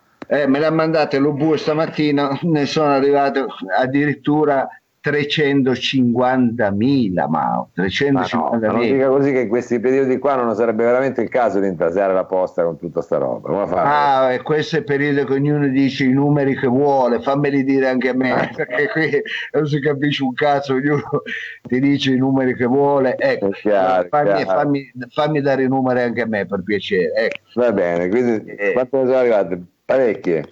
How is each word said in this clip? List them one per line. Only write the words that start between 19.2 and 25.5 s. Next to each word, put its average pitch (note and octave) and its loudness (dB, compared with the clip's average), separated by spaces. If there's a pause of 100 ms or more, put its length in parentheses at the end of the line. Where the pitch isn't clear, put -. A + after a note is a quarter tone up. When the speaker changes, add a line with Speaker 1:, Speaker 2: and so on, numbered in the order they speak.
Speaker 1:
non D3+ 0
si C#3+ 0
capisce C#3+ 0
un B2+ 0
cazzo, C#3 0
ognuno C#3+ 0 (600)
ti B2+ -2
dice C#3 2
i C3 2
numeri C3 2
che B2 -2
vuole. C#3 2
Ecco, B2 0
Speaker 2:
È G2 -2
chiaro, F#2 2
Speaker 1:
fammi, D3 2
Speaker 2:
chiaro. F#2 0 (120)
Speaker 1:
fammi, C#3+ -2 (200)
fammi D3+ 0
dare C3+ 2